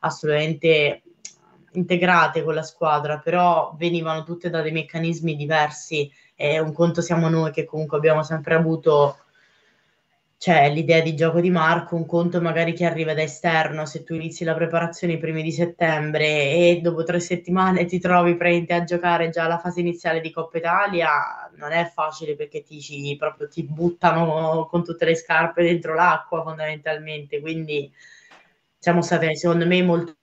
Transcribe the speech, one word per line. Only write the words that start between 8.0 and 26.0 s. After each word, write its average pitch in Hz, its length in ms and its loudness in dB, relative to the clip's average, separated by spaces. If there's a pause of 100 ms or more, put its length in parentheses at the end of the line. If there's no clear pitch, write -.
sempre 156 320 -2
avuto, 160 640 2 (1160)
cioè, 156 340 4
l'idea 160 300 2
di 160 160 -2
gioco 165 240 2
di 175 100 2
Marco, 165 460 2
un 165 80 -2
conto 170 380 0
magari 165 320 0
chi 175 100 -2
arriva 160 300 0
da 151 80 -2
esterno, 156 640 -2
se - 180 -12
tu - 100 -10
inizi 160 300 -8
la 160 100 0
preparazione 165 600 -2
i 156 40 -4
primi 160 240 -6
di 160 80 -4
settembre 151 760 0
e 151 560 4
dopo 165 220 -2
tre 175 160 0
settimane 180 680 0
ti 180 120 -2
trovi 175 380 4
praticamente 175 380 2
a 170 100 0
giocare 170 460 0
già 165 160 -2
la 170 120 0
fase 175 220 -6
iniziale 170 400 -2
di 160 100 -8
Coppa 165 280 -6
Italia, 170 1000 0
non 147 160 -8
è 170 200 0
facile 156 440 -4
perché 151 260 -10
ti, 147 200 -20
ci, 143 360 -8
proprio 147 300 -6
ti - 140 -10
buttano 160 1080 0
con 170 140 0
tutte 165 220 -4
le 165 100 4
scarpe 165 460 0
dentro 170 320 0
l'acqua 160 480 0